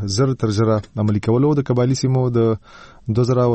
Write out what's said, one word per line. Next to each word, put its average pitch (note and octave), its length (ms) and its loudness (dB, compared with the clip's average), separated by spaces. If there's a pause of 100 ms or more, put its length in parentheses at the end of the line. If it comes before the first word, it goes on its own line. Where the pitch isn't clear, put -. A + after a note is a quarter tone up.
(140)
زر C3 180 0 (120)
تر G#2+ 160 0
زره A2 180 2 (240)
عملي G#2+ 240 0
کولو، B2+ 320 2
د C3+ 140 -2
قبایلي B2 280 0
سیمو C3 240 0 (140)
د A2+ 100 2 (680)
دوه A#2+ 160 2
زره B2 120 2 (100)